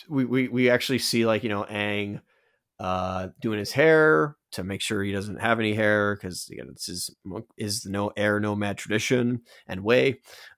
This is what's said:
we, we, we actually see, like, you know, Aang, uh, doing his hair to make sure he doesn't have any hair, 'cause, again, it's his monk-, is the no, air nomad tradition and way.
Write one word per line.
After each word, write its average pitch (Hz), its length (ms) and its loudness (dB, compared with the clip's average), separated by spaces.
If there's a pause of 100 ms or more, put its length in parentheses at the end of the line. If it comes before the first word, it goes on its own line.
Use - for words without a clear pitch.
we, 135 160 0
we, 127 240 0
we 123 220 2
actually 123 280 2
see, 113 280 2
like, 110 160 2
you 107 60 -4
know, 104 160 -2
Aang, 104 560 -4 (580)
uh, 92 500 -4 (100)
doing 107 200 -4
his - 120 -6
hair 156 640 4 (140)
to - 120 -8
make 95 180 -6
sure 101 220 -2
he 101 80 -2
doesn't 101 300 -4
have 113 180 2
any 107 160 2
hair, 104 420 2
'cause, - 340 -10
again, 62 200 -14
it's - 160 -12
his 90 220 -8 (160)
monk-, 92 320 -10
is 101 240 -4
the 95 100 -12
no, 101 260 -2
air 104 220 2
nomad 104 380 -2
tradition 120 640 0 (260)
and 95 160 -8
way. 127 360 2 (380)